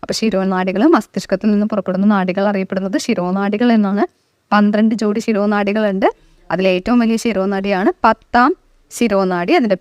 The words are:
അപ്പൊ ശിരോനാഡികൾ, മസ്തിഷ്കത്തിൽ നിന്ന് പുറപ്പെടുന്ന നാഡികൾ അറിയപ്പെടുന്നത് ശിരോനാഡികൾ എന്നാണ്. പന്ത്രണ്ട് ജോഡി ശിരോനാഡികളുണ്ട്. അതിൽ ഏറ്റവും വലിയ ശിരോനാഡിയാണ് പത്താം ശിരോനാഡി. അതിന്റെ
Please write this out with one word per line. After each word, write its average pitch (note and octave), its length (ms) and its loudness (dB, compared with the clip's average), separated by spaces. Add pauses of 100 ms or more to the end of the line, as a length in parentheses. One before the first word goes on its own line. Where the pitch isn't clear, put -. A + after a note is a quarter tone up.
അപ്പൊ - 100 -6
ശിരോനാഡികൾ, F#3+ 760 0
മസ്തിഷ്കത്തിൽ G#3+ 640 0
നിന്ന് G#3 160 0
പുറപ്പെടുന്ന G3 400 -2
നാഡികൾ G3 420 0
അറിയപ്പെടുന്നത് F#3+ 500 -4
ശിരോനാഡികൾ G3+ 760 -2
എന്നാണ്. G#3 340 0 (460)
പന്ത്രണ്ട് G#3 420 2
ജോഡി G#3+ 260 -2
ശിരോനാഡികളുണ്ട്. G#3 920 0 (360)
അതിൽ F#3+ 180 0
ഏറ്റവും F#3 300 0
വലിയ A3+ 180 2
ശിരോനാഡിയാണ് G3 760 -2 (120)
പത്താം B3 520 2 (340)
ശിരോനാഡി. F#3+ 640 0
അതിന്റെ A#3 280 2